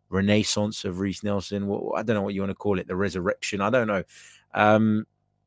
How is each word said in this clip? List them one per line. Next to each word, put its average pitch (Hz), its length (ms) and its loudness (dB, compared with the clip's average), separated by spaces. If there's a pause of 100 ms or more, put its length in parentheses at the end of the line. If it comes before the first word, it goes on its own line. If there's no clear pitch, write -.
renaissance 104 760 0
of 92 160 -4
Reiss 95 220 -4
Nelson? 101 440 -4
What, - 320 -4
I 110 40 -4
don't 110 140 2
know 101 60 0
what 101 120 -4
you 95 60 -2
wanna 98 140 -4
call 101 240 -2
it, - 100 -8
the 92 80 -4
resurrection. 95 640 -2
I 101 100 0
don't 120 160 2
know. 101 160 -2 (520)
Um, 107 520 4 (400)